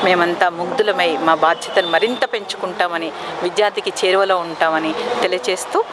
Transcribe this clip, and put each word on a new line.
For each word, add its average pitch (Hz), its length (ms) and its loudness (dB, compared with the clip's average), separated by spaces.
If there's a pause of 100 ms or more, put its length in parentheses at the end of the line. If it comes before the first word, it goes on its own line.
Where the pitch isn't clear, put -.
మేమంతా 175 440 2
ముగ్ధులమై 175 680 0
మా 165 180 2
బాధ్యతను 165 560 2
మరింత 220 420 2
పెంచుకుంటామని, 180 760 -4 (320)
విద్యార్థికి 196 640 0
చేరువలో 190 300 4
ఉంటామని 160 560 0 (300)
తెలియచేస్తూ 185 720 0